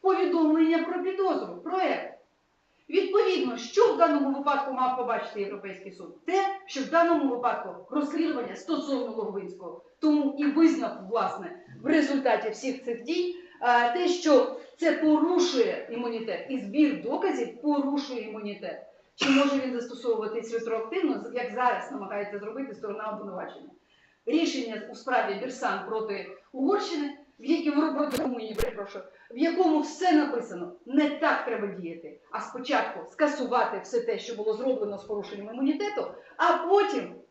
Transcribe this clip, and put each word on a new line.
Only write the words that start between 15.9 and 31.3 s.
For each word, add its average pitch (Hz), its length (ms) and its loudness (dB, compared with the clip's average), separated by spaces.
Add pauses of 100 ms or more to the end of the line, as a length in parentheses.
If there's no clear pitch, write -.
імунітет, 226 600 -6
і 262 80 -2
збір 254 440 2
доказів 269 600 -2
порушує 269 680 -2
імунітет. 208 540 -10 (320)
Чи 277 160 0
може 277 360 4
він 247 60 -2
застосовуватись 233 840 -4
ретроактивно, 226 680 -2 (100)
як 240 200 -4
зараз 247 380 0
намагається 202 460 -6
зробити 226 360 -8
сторона 214 360 -8
обвинувачення? 185 600 -10 (560)
Рішення 254 560 0 (100)
у - 20 -14
справі 214 460 0
Бірсан 233 380 -4 (100)
проти 214 380 -4 (260)
Угорщини 294 680 0 (220)
в 233 40 -20
якому, 294 720 2
Румунії, 226 360 -4
перепрошую, 202 500 -4 (260)
в 233 80 -12
якому 330 420 4
все 349 320 2
написано, 240 600 2 (140)
не 285 240 2
так 277 340 0